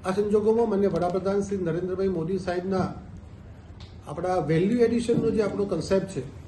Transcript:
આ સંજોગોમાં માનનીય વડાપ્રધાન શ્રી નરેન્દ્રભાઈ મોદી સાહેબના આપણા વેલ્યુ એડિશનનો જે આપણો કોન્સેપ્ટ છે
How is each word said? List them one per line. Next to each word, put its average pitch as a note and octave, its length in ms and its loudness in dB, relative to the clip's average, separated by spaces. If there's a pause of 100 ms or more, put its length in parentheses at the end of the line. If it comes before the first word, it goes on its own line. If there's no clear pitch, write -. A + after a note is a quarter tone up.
આ F#3 60 0
સંજોગોમાં G#3 600 2
માનનીય G3 180 2
વડાપ્રધાન F3+ 520 0
શ્રી G3 160 -2
નરેન્દ્રભાઈ F3+ 520 -2
મોદી F3+ 300 -2
સાહેબના F3+ 560 -2 (1120)
આપણા F3 280 -2
વેલ્યુ F3 420 4
એડિશનનો A#3 520 4
જે G#3+ 120 2
આપણો G3 220 0
કોન્સેપ્ટ F#3+ 440 0
છે - 400 -10